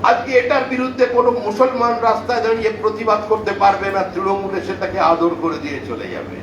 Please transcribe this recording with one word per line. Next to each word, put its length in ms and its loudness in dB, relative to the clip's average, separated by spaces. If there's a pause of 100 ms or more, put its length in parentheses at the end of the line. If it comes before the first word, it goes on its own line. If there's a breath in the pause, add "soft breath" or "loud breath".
(100)
আজকে 200 0 (100)
এটার 320 2
বিরুদ্ধে 320 0 (120)
কোনো 140 4 (140)
মুসলমান 500 2 (140)
রাস্তায় 360 0
দাঁড়িয়ে 260 0 (120)
প্রতিবাদ 380 0 (100)
করতে 220 0 (100)
পারবে 340 4
না, 60 0 (100)
তৃণমূল 480 -2
এসে 220 -6
তাকে 160 -4 (140)
আদর 200 2 (100)
করে 220 -2
দিয়ে 140 -6 (100)
চলে 260 -8
যাবে। 280 -10